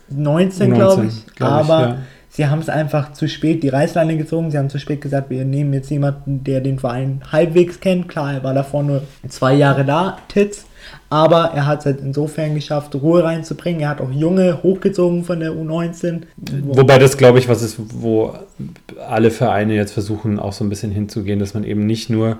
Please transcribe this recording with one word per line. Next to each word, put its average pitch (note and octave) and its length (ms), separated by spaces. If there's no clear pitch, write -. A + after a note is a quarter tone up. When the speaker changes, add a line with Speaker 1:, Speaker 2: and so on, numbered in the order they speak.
Speaker 1:
neunzehn, D3 640
Speaker 2:
U A#2+ 40
neunzehn, - 0
Speaker 1:
glaub A#2 280
ich, - 300
Speaker 2:
glaub B2+ 140
ich, D3+ 200
Speaker 1:
aber D#3+ 120
Speaker 2:
ja. B2 160
Speaker 1:
sie D3+ 180
haben D3+ 120
es D#3 100
einfach D3 440
zu D3+ 160
spät D#3 340
die C#3 60
Reißleine D#3+ 480
gezogen, E3 340
sie D3 60
haben C#3 120
zu C#3+ 80
spät C#3+ 220
gesagt, C3+ 300
wir C3 160
nehmen C#3 280
jetzt C3+ 160
jemanden, C#3+ 540
der C3+ 160
den C3 200
Verein C3+ 420
halbwegs E3+ 480
kennt. F3+ 300
Klar, C#3 240
er C3+ 100
war C3+ 100
davor C#3 300
nur C#3+ 200
zwei C3+ 240
Jahre C#3 320
da, E3+ 320
Titz, G3+ 380
aber D#3+ 440
er C#3+ 120
hat D3 140
es - 60
halt C#3 160
insofern D3 540
geschafft, D3 400
Ruhe E3 280
reinzubringen. E3 580
Er D3 80
hat C#3+ 100
auch C3 120
Junge E3+ 520
hochgezogen F3+ 600
von F3 160
der D#3+ 140
U D#3+ 100
neunzehn. E3+ 640
Wo C#3 400
Speaker 2:
Wobei C3+ 200
das, C3 200
glaub B2 200
ich, B2 120
was A2+ 120
ist, A2+ 160
wo A2+ 560
alle A2+ 260
Vereine G#2+ 440
jetzt G#2 160
versuchen, G#2 480
auch G2 140
so - 100
ein G2+ 60
bisschen G2+ 220
hinzugehen, G2+ 480
dass G2 140
man G#2 120
eben G#2 200
nicht A2 240
nur A2 300